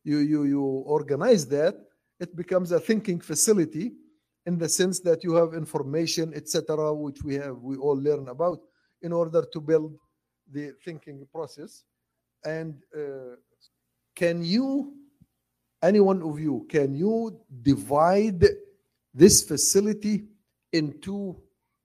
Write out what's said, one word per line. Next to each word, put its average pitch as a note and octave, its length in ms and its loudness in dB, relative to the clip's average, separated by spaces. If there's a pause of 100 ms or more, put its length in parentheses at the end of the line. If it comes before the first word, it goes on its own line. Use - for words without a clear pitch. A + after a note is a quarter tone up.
you, D3 160 0
you, D3 240 2
you C#3 180 0
organize C#3+ 840 0
that, D3 280 0 (440)
it F3 160 -12
becomes F3+ 360 -2
a E3+ 80 2
thinking F#3+ 400 -2
facility E3+ 720 0 (560)
in F3 100 -2
the E3 120 -4
sense F#3 320 0
that E3 240 2
you E3+ 80 0
have E3 200 4
information, D#3+ 800 -4
et D3 140 -12
cetera, D3+ 460 -2
which D3 280 -8
we C#3+ 140 -6
have, C#3 220 -8
we B2+ 180 -10
all C#3 220 0
learn C3+ 320 -2
about D#3+ 300 -4 (420)
in E3+ 100 -8
order E3 420 0
to E3 60 -8
build D#3 340 0 (560)
the C#3+ 240 -12 (120)
thinking C#3+ 460 -16
process. D#3 520 -14 (640)
And, D#3+ 360 -8 (160)
uh, C3+ 380 -10 (800)
can E3+ 280 0
you, C4+ 520 0 (880)
any G3 160 6
one F#3+ 240 4
of D3+ 160 -6
you, C#3+ 300 -4
can C#3 260 0
you A3 440 -2 (220)
divide E3 800 4 (680)
this E3 300 8
facility G#3 800 0 (480)
in D3+ 300 -2
two G3 340 -10 (500)